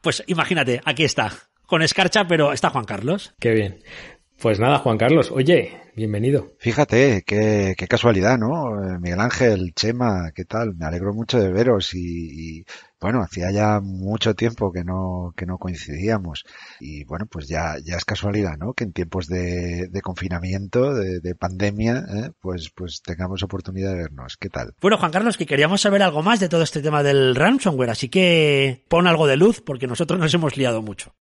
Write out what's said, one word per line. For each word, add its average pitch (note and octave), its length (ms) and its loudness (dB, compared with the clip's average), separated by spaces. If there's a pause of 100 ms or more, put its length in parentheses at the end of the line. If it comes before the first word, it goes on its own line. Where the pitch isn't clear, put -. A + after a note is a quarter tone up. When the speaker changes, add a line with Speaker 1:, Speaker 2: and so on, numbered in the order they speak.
Speaker 1:
Pues - 260 -2
imagínate, D3+ 580 2
aquí D3+ 180 0
está, A#2 300 0 (320)
con E3 160 2
escarcha, F#3+ 460 2
pero D#3 260 4
está F3 160 2
Juan B2 160 -2
Carlos. A#2 540 -4
Speaker 2:
Qué A#2 120 2
bien. G2+ 280 0 (580)
Pues G#2+ 220 2
nada, B2+ 200 4
Juan A2+ 180 2
Carlos, C#3+ 340 4
oye, C3 480 2 (160)
bienvenido. A2 640 0
Speaker 3:
Fíjate, A#2 680 4
qué, G#2 520 2
qué F#2 100 -6
casualidad, A#2 500 4
¿no? C3+ 300 -2 (160)
Eh, F#2 160 -4
Miguel F2 220 -2
Ángel, G#2+ 520 2
Chema, G#2+ 640 0
¿qué F#2 80 -8
tal? G#2+ 320 -4
Me E2 100 -8
alegro F2 280 -2
mucho A2+ 260 0
de F#2+ 140 2
veros G#2+ 400 2
y, E2 680 -8
y, E2+ 60 -20 (340)
bueno, A2+ 220 0
hacía F2+ 300 -4
ya G#2 300 2
mucho G2 540 -2
tiempo A2 380 -2
que F2 100 -6
no, F2+ 540 -6
que F2+ 80 -6
no F2+ 120 -6
coincidíamos. F2+ 880 -4 (380)
Y D2 240 -14
bueno, F2 220 -8
pues D2 200 -12
ya, D#2 340 -4
ya E2+ 140 -8
es F2 80 -6
casualidad, G2+ 560 -2
¿no? G#2 140 -8
Que - 100 -4
en G2 80 -6
tiempos F2 360 -6
de, F2 600 -4
de F#2 140 -8
confinamiento, F#2+ 920 -4
de, F#2 280 -4
de F2+ 120 -6
pandemia, G#2 680 -2 (100)
¿eh? A2 180 -6 (100)
Pues, F2+ 340 -8
pues F2 260 -12
tengamos F#2 400 -6
oportunidad F#2+ 500 -6
de F2+ 80 -4
vernos. C#2 360 -12
¿Qué G2 140 -10
tal? - 320 -10
Speaker 1:
Bueno, G3+ 160 0
Juan E3 140 -2
Carlos, G3+ 260 -2
que D#3 80 -6
queríamos D3+ 340 0
saber G3+ 240 2
algo D#3 200 0
más G#3 180 2
de F3 80 0
todo E3 140 2
este D3 180 -4
tema D3+ 220 0
del C3+ 320 4
ransomware, D3+ 560 2
así A#2+ 180 -4
que D3+ 800 2
pon F3 180 4
algo D#3+ 200 4
de C3+ 100 4
luz, G#3 240 6
porque C3 260 -6
nosotros D#3+ 320 -2
nos D#3 140 2
hemos D#3+ 240 2
liado A#2 240 0
mucho. - 420 -12